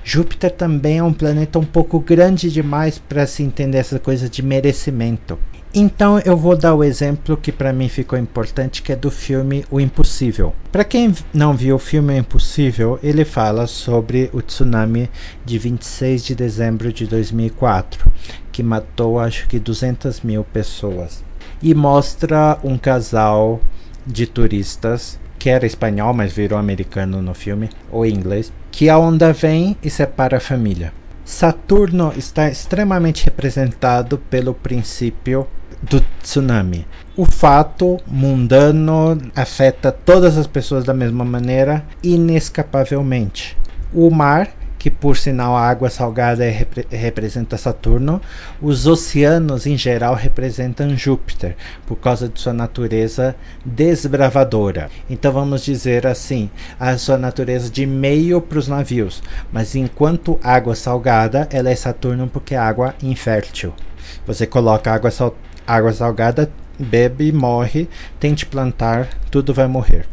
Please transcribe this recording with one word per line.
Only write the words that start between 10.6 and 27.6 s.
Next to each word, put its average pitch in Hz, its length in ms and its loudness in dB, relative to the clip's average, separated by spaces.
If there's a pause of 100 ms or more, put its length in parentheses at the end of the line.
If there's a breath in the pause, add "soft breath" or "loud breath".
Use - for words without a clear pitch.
Pra 202 140 2
quem 240 240 2
v-, 175 140 -2 (100)
não 147 200 4
viu 131 220 2
o 131 40 0
filme 147 340 0
O 135 40 0
Impossível, 120 840 2
ele 147 220 2
fala 110 420 0
sobre 120 640 -2
o 123 100 -4
tsunami 117 680 2 (340 loud breath)
de 120 140 -4
vinte 120 240 -4
e - 60 -14
seis 131 360 -2
de 131 100 -6
dezembro 113 600 -2
de 113 140 -6
dois 110 240 -2
mil 113 160 -2
e - 20 -2
quatro, 107 600 4 (440 loud breath)
que 123 100 -6
matou, 113 560 -2
acho 117 280 -2
que, 120 120 2
duzentas 123 640 -4
mil 107 240 -2
pessoas. 98 800 -6 (360 loud breath)
E 156 120 4
mostra 151 920 2
um 135 140 -2
casal 113 840 0 (460 loud breath)
de 117 220 -4
turistas, 110 920 -2 (180)
que - 120 -2
era 127 160 2
espanhol, 110 480 -2
mas 104 180 -2
virou 104 260 -2
americano 95 640 -4
no 90 120 -6
filme, 104 360 -6 (220)